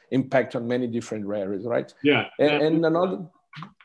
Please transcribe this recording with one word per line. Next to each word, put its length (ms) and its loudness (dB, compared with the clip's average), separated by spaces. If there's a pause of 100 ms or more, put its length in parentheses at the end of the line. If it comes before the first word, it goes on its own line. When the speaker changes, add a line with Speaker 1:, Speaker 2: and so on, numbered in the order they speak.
(120)
Speaker 1:
impact 420 0
on 140 -4
many 180 -2
different 400 -6
areas, 400 -4
right? 260 -2 (120)
Speaker 2:
Yeah. 220 4 (120)
Speaker 1:
And, 120 4
Speaker 2:
Yeah. 180 2
Speaker 1:
and 180 2
another, 400 0 (580)